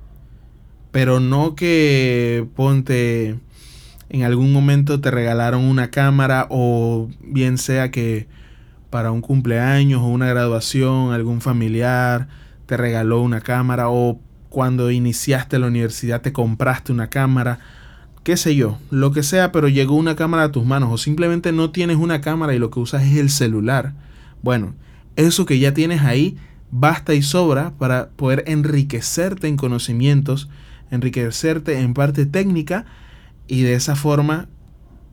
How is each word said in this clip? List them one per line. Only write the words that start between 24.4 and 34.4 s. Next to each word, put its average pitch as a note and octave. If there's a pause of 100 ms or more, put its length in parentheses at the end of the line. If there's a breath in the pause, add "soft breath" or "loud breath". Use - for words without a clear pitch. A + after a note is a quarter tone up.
Bueno, A#2 (420 soft breath)
eso E3+
que C#3+
ya C#3
tienes D#3+
ahí C#3 (380 loud breath)
basta D3+
y C#3+
sobra D3
para B2+
poder C3+
enriquecerte D3+
en C#3+
conocimientos, C3+ (420 loud breath)
enriquecerte C3
en B2
parte C#3+
técnica, F3+ (600 loud breath)
y B2+
de B2
esa C#3+
forma D3 (640)